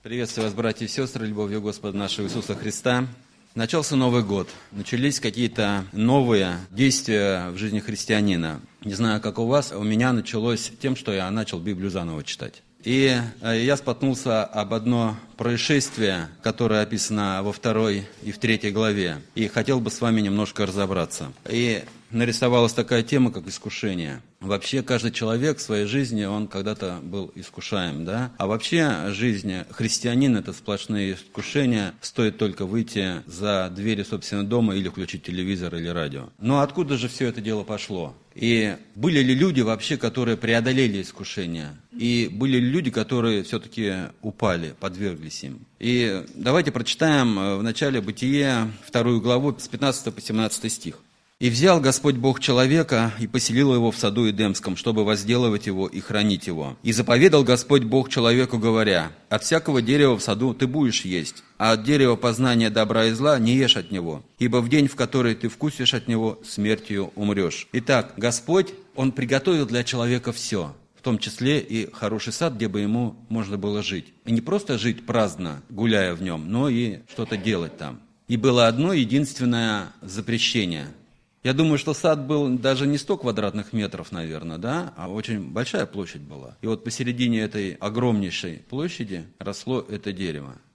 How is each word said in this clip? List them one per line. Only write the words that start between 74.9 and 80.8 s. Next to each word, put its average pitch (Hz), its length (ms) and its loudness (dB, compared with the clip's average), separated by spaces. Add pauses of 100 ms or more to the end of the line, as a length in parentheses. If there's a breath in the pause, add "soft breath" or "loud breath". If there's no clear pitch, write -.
праздно, 90 640 -2
гуляя 101 460 2
в 85 80 -8
нем, 82 280 -6
но 127 160 0
и 117 400 -2
что-то 110 300 -6
делать 92 400 -2
там. 67 240 -12 (260)
И 120 100 0
было 120 300 6
одно 139 240 2
единственное 120 1000 0 (120)
запрещение. 95 840 -2 (560)